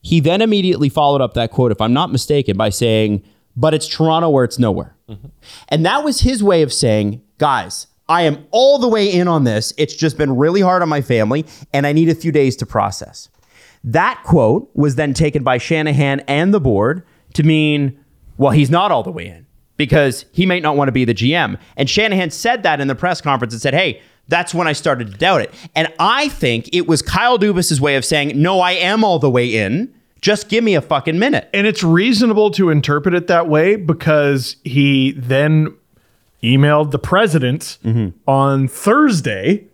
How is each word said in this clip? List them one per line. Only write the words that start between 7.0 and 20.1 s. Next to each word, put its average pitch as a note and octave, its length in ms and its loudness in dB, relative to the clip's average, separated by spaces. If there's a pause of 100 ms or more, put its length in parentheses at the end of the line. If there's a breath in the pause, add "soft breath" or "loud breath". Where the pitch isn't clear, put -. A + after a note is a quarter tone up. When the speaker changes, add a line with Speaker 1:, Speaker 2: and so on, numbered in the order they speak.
Speaker 1:
"Guys, B2 500 -4 (200)
I E3+ 140 2
am D3+ 300 -2
all C4+ 260 4
the B3 100 0
way G#3+ 240 2
in F3+ 140 2
on D#3+ 180 2
this. A2 320 -2
It's D3+ 200 -4
just D#3+ 200 -2
been C3+ 200 0
really E3 240 2
hard F3+ 220 2
on E3 60 -2
my D3 120 -2
family, B2 440 0 (280 loud breath)
and C#3 160 0
I D3 40 0
need D#3+ 160 4
a E3 60 2
few E3 160 -4
days C#3 260 2
to A#2 100 -8
process." - 640 -6 (540 soft breath)
That F3 420 -2
quote C#3 500 2
was C#3+ 200 0
then C#3+ 180 -2
taken D3 300 0
by B2+ 160 0
Shanahan C#3+ 680 0
and D#3+ 260 2
the G3+ 60 2
board B2+ 420 0 (320 soft breath)
to D#3 80 0
mean, D3+ 560 0 (380)
well, C3+ 160 2
he's C#3+ 180 4
not F#3 220 2
all A#2+ 100 0
the F#2+ 100 -10
way F#2 160 -12
in E2 180 -20 (300)
because C#3+ 560 0